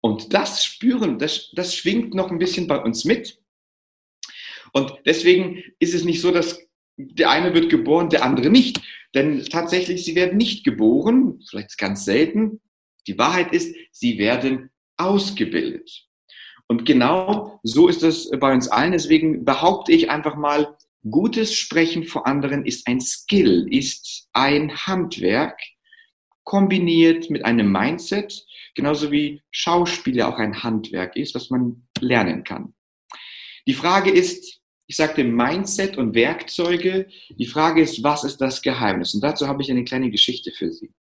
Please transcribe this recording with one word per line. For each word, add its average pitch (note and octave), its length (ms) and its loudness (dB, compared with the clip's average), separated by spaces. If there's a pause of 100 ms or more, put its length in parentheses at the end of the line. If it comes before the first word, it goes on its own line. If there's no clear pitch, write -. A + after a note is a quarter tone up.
Und - 320 -2
das - 300 0
spüren, A3 540 0
das, - 360 -6
das - 200 -4
schwingt - 400 -2
noch F#3 160 -2
ein E3+ 80 -4
bisschen F3+ 280 -2
bei C#3 120 0
uns A2+ 260 -4
mit. - 360 -2 (1300)
Und C3+ 200 -2 (140)
deswegen F3+ 560 2 (160)
ist E3+ 160 0
es E3 100 -2
nicht E3+ 160 -2
so, F3+ 100 2
dass - 300 -2 (360)
der - 340 0
eine E3 240 2
wird E3 160 4
geboren, D#3 400 2
der D3 140 4
andere C3 260 2
nicht. - 300 6 (340)
Denn C#3 300 0
tatsächlich, F3 600 -4
sie E3 100 -6
werden F3+ 240 2
nicht - 260 -2
geboren, F#3 840 2
vielleicht - 300 -12
ganz G2+ 260 -4
selten. G#3 560 0 (460)
Die G2 120 -8
Wahrheit E3+ 340 2
ist, E3+ 220 -2 (160)
sie A#2 280 -2
werden B2+ 520 0 (260)
ausgebildet. - 1120 -4 (600)
Und A#2 180 0
genau F3 760 2
so C#3+ 260 6
ist E3+ 140 2
es D#3+ 280 0
bei C3+ 220 0
uns B2 160 0
allen. C#3+ 240 2
Deswegen D#3 520 2
behaupte D#3+ 480 2
ich E3 180 4
einfach D3 260 -4
mal, D3 400 0 (340)
gutes G#3+ 440 0
Sprechen E3 500 0
vor - 220 -6
anderen C#3 380 -2
ist - 220 -6
ein B2 140 0
Skill, - 720 2
ist - 600 -4
ein D3 420 0
Handwerk, - 840 -2 (840)
kombiniert E3+ 840 4
mit - 160 -4
einem A2+ 260 2
Mindset, E3+ 760 -4 (280)
genauso D3 360 -2
wie D3 400 -2
Schauspiel E3+ 680 0
ja A#2 160 2
auch - 60 -8
ein G#2+ 240 -4
Handwerk G#2 540 -6
ist, - 180 -6
was C3 160 -10
man B2 360 -4 (140)
lernen A2 440 0
kann. - 300 -12 (920)
Die C3+ 80 0
Frage F#3+ 360 2
ist, - 520 0 (300)
ich - 40 -6
sagte D3+ 280 0
Mindset D#3+ 720 -2
und A#2 180 -2
Werkzeuge, F3 920 0 (220)
die A#2 160 -6
Frage D#3+ 340 2
ist, A2+ 220 0
was D3 220 0
ist C3+ 180 -6
das C3 180 -4
Geheimnis? A2 540 -2
Und G#2 80 -2
dazu D3 260 -2
habe C#3 140 -4
ich C3+ 80 -6
eine B2 140 0
kleine C3 260 -4
Geschichte - 420 -2
für - 180 -6
Sie. - 220 -16 (120)